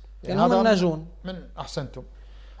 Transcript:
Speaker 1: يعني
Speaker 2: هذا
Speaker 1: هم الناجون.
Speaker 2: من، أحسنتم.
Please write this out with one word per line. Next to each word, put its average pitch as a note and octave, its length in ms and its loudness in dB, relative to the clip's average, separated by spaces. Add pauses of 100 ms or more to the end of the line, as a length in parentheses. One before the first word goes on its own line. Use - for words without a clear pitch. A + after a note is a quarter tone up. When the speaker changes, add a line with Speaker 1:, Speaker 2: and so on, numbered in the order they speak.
(240)
Speaker 1:
يعني F#3+ 180 -2
Speaker 2:
هذا A#3+ 140 4
Speaker 1:
هم - 40 6
الناجون. F3 480 2 (160)
Speaker 2:
من، F#3 200 -14 (160)
أحسنتم. C3+ 440 -10 (580)